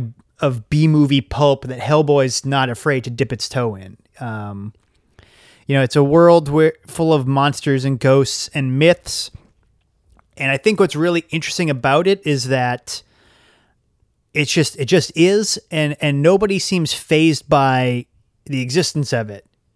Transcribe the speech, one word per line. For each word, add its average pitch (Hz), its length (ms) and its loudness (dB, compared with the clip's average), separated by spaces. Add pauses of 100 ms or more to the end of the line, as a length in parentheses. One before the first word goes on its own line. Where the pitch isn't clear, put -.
(400)
of 123 300 -4
B-movie 151 520 2
pulp 139 460 0
that 127 120 -10
Hellboy's 143 680 2
not 135 240 0
afraid 131 360 -4
to 131 40 -10
dip 120 220 -4
its - 160 -8
toe 117 280 -4
in. 95 220 -20 (220)
Um, 104 540 -10 (920)
you 139 80 0
know, 135 60 4
it's 127 140 0
a 143 80 4
world 165 460 6
where, 156 240 2 (120)
full 160 280 0
of 139 120 2
monsters 139 600 0
and 135 120 -2
ghosts 135 560 2
and 131 240 -2
myths. - 540 0 (1040)
And 135 160 -4
I 139 60 0
think 214 240 2
what's 180 160 0
really 170 320 0
interesting 165 400 -4
about 139 380 0
it 196 200 -2
is 127 220 -2
that 123 540 -4 (1300)
it's 151 180 -6
just, - 260 -2
it 143 80 -6
just 165 300 0
is, 196 420 0 (140)
and, 151 300 -2
and 143 200 0
nobody 196 380 2
seems 170 340 -2
fazed 160 540 0
by 131 580 0 (400)
the 139 160 -6
existence 135 520 -2
of 113 160 -4
it. 101 160 -18 (300)